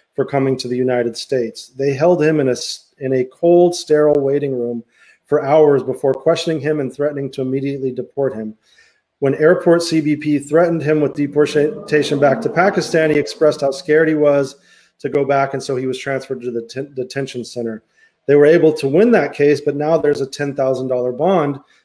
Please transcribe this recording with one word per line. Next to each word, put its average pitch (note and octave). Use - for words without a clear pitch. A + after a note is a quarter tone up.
for C#3
coming C3+
to B2+
the B2
United B2
States. -
They C#3
held D#3
him D#3
in C3+
a -
s-, -
in C3
a B2+
cold, F3
sterile D3+
waiting C#3
room A#2+
for D3
hours C#3+
before C3
questioning D#3+
him D3+
and B2+
threatening C#3+
to C3+
immediately C3+
deport B2
him. A2
When C#3
airport E3+
C D#3+
B D3
P D3
threatened D#3
him D3+
with C#3
deportation D3
back C3+
to -
Pakistan, E3+
he D3+
expressed D3
how C#3
scared D#3+
he D#3
was C#3+
to C#3
go C#3+
back, C#3
and C3
so C#3
he C3
was C3
transferred C3+
to B2
the A#2
ten-, C#3+
detention B2+
center. A2+
They C#3
were D3
able D#3
to C#3+
win F#3
that D#3
case, C#3+
but C#3+
now D3+
there's C#3+
a C3+
ten C#3+
thousand C3
dollar B2
bond C#3+